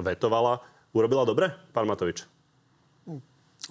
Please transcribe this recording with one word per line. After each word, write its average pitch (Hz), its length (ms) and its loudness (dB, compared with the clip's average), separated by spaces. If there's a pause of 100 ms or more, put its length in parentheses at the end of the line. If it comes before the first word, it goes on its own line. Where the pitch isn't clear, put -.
vetovala. 117 640 0 (280)
Urobila 123 320 4
dobre, 127 240 2 (240)
pán 110 160 -2
Matovič? 90 400 -4 (1400)